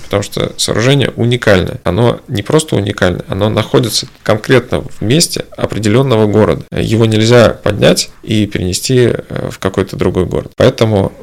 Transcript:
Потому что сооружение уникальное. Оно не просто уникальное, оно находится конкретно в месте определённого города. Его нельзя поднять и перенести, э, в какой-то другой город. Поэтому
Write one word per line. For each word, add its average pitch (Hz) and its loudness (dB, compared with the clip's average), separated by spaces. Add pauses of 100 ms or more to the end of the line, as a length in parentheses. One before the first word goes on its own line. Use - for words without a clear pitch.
Потому 101 -2
что - -6
сооружение 131 0
уникальное. 110 0
Оно 107 0
не 104 -4
просто - 0
уникальное, 101 -2
оно 104 -2
находится 113 -2 (160)
конкретно 110 0
в - -12
месте 131 -2 (100)
определённого 110 0
города. 101 2
Его 110 0
нельзя 110 4
поднять 131 0 (140)
и 107 0
перенести, 101 0
э, - -8
в - -16
какой-то 95 -4
другой 90 0
город. - -6
Поэтому 107 2